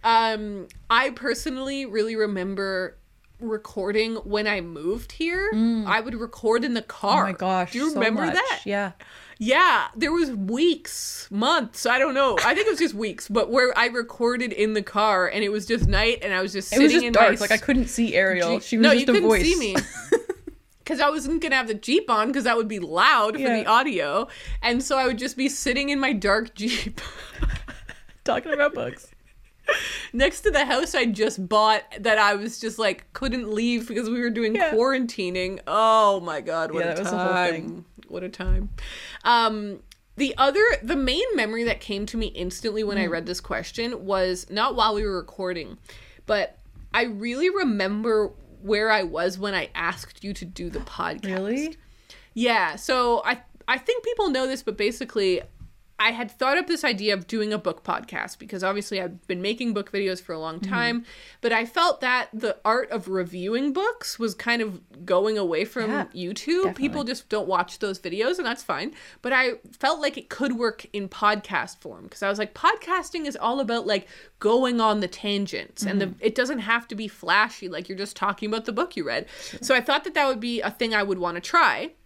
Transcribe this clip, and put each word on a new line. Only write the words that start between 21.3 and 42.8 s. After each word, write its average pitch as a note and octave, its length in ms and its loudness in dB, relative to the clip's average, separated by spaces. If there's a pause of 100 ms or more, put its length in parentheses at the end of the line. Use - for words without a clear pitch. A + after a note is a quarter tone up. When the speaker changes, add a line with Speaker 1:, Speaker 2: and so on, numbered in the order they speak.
Speaker 1:
gonna D4 140 0
have B3+ 120 0
the A3 60 -2
Jeep C4+ 360 0
on A3+ 220 2
'cause C4 120 -2
that A#3 120 4
would A3+ 140 0
be G#3 100 -4
loud G#3+ 560 4
for C#4+ 60 -4
Speaker 2:
Yeah. B3 220 2
Speaker 1:
the - 20 -2
audio. G#3+ 640 2 (340)
And A#3+ 220 0
so C4+ 140 0
I C4 100 2
would B3 100 0
just B3+ 180 -6
be C4+ 140 0
sitting C#4 400 -2
in C#4+ 100 0
my B3+ 140 2
dark G3+ 420 0
Jeep. A3+ 460 -4 (640)
<laughs> - 580 -18
Speaker 2:
Talking C#4 300 -2
about D4 200 2
books. C#3+ 340 -8 (1040)
Speaker 1:
Next C4 300 0
to G#4+ 100 4
the C#4+ 140 4
house C#4 280 0
I C4 120 2
just G#3+ 440 -2
bought G#3+ 340 4 (160)
that G#3+ 180 2
I G3+ 180 6
was G#3+ 240 -6
just, A3 180 -6
like, G#3+ 360 -2
couldn't A#3+ 380 -4
leave A#3 360 0
because A#3 220 0
we A#3+ 100 0
were A#3+ 100 0
doing A3+ 260 2
Speaker 2:
Yeah. E4 180 4
Speaker 1:
quarantining. A3 920 2
Oh G#3+ 520 6
my D#3+ 220 -4
God, D#3+ 320 -2
what E3+ 120 0
Speaker 2:
Yeah, E3+ 60 0
Speaker 1:
a D#3 40 -2
Speaker 2:
that F#3 80 -2
was F#3 100 -2
a - 40 0
whole F#3 160 0
Speaker 1:
time. F3+ 200 2
Speaker 2:
thing. E3 320 -8 (240)
Speaker 1:
What F3+ 140 -8
a F3+ 60 -8
time. F#3+ 400 0 (540)
Um, A3 560 2 (380)
the C4+ 200 -2
other, C#4 260 6 (200)
the B3+ 140 0
main C4+ 260 2 (100)
memory A3+ 300 0
that A3 160 0
came G3+ 280 -6
to A#3 100 -6
me A3 100 -2
instantly G#3 560 -6